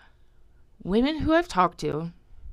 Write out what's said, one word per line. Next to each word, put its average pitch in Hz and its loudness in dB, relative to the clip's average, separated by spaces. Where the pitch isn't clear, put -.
women 262 0
who 277 0
I've 339 2
talked 180 0
to 156 -4